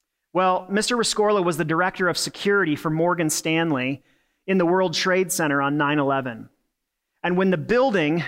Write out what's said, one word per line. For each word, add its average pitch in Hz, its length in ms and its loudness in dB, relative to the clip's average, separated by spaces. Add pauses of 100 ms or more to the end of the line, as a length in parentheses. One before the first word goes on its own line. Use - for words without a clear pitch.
(320)
Well, 185 360 0
Mister 214 280 0
Rescorla 208 480 0
was 170 120 0
the 165 80 -2
director 180 440 0
of 160 100 -2
security 190 560 0
for 156 160 -4
Morgan 165 400 0
Stanley 147 720 -2 (420)
in 190 140 2
the 175 80 2
World 185 260 2
Trade 185 380 0
Center 143 320 0
on 143 140 0
nine 147 240 2
eleven. 135 480 -2 (760)
And 180 140 0
when 190 140 2
the 180 60 2
building 175 720 0